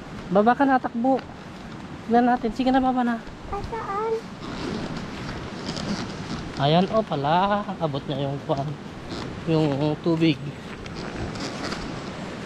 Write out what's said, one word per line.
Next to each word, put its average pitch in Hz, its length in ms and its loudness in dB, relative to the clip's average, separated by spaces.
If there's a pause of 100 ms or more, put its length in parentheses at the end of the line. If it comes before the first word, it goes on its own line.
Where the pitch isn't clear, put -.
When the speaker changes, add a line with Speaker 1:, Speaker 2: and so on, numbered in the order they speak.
(300)
Speaker 1:
Baba 208 240 6
ka 262 100 4
na, 269 140 6
takbo. 254 400 2 (880)
Tignan 240 220 6
natin. 240 240 2
Sige 247 180 2
na, 262 140 6
baba 254 180 4
na. 240 140 2 (340)
Speaker 2:
Ah, 403 160 -4
saan? 440 480 -2 (2500)
Speaker 1:
Ayan, 156 320 6
oh, 220 100 4
pala. 180 640 2 (160)
Abot 143 240 0
niya 139 240 -2
yung, 139 160 -2
kwan, 139 240 0 (800)
yung 156 200 6 (360)
tubig. 165 320 4 (2000)